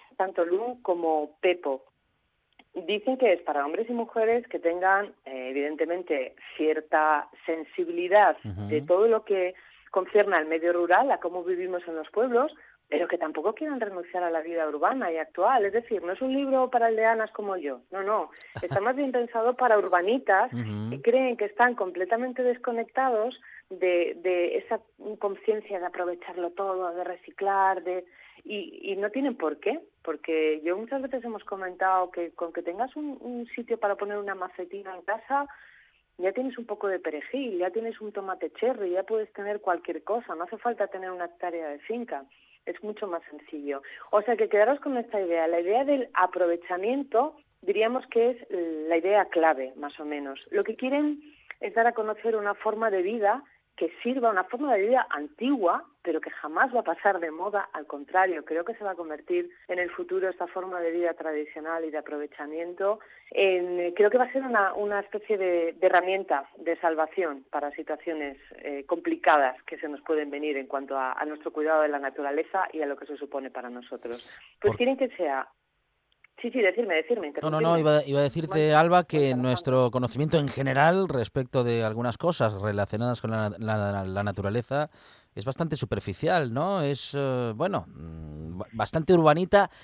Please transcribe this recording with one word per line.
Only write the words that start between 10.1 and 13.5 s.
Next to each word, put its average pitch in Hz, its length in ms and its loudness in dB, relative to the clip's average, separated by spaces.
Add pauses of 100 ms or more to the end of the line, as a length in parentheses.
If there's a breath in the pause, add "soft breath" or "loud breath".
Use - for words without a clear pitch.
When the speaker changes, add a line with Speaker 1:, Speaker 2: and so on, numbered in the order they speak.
Speaker 1:
al 156 100 2
medio 165 260 2
rural, 175 400 4
a 175 80 0
cómo 175 240 -6
vivimos 180 440 -4
en 165 80 -8
los 156 160 -8
pueblos, 247 420 0 (340 soft breath)
pero 151 200 0
que 170 100 -2
tampoco 160 360 -2